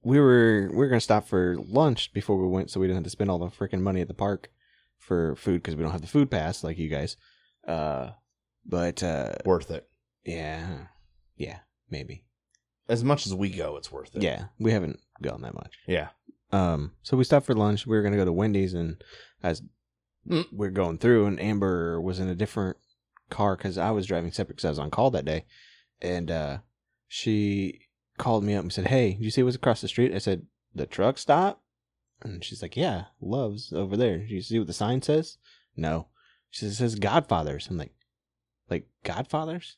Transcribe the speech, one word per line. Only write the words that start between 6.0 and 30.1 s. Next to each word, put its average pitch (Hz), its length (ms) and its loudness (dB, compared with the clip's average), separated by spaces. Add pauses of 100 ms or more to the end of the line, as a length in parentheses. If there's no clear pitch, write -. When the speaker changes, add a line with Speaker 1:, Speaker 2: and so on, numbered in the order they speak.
Speaker 1:
the 80 60 -12
food 143 240 4
pass 85 320 -4
like 80 160 -6
you 80 100 -4
guys. 73 280 -4 (500)
Uh, 76 440 -4 (540)
but, 87 380 -2
uh, 69 300 -2 (120)
Speaker 2:
Worth 90 240 2
it. - 180 -8 (360)
Speaker 1:
yeah. 82 600 -8 (500)
Yeah, - 240 -12 (300)
maybe. - 340 -12 (680)
Speaker 2:
As 117 140 0
much 143 240 0
as 98 80 -4
we 98 140 -2
go, 82 280 -8
it's - 140 -14
worth - 240 -14
it. 104 80 -2
Speaker 1:
Yeah, 78 220 -2 (140)
we 110 120 2
haven't 92 280 -2 (220)
gone - 200 -6
that 60 120 -12
much. - 220 -16 (120)
Speaker 2:
Yeah. 82 220 -2 (440)
Speaker 1:
Um, 87 380 2 (100)
so - 140 -2
we 127 80 4
stopped 143 220 4
for 127 100 2
lunch. 104 320 2
We 110 80 2
were 107 80 4
gonna 104 140 2
go 95 80 4
to 90 80 2
Wendy's, 98 400 2
and 85 280 -4 (400)
as 85 200 -2 (680)
Speaker 2:
Mm. 170 240 0
Speaker 1:
we're 98 180 -4
going 90 300 0
through, 117 260 6
and 101 140 0
Amber 92 640 0
was 92 180 -2
in 92 80 -2
a 92 80 -2
different 98 400 -2 (540)
car 101 280 0
'cause 92 200 -6
I 92 140 0
was 101 140 0
driving 85 280 -2
separate - 240 -6
'cause - 80 -6
I 85 40 2
was 76 80 -2
on 76 140 -4
call 127 200 4
that 80 140 -2
day, 78 200 -4 (560)
and, 87 280 -4
uh, 76 280 -4 (500)
she 101 800 -2 (300)
called 113 260 2
me 104 100 0
up 101 100 0
and 90 100 -6
said, 98 140 -2
"Hey, 123 260 4
did 104 100 -6
you 110 80 -4
see 131 100 2
what's 127 140 2
across 120 260 0
the 117 60 -6
street?" 123 260 2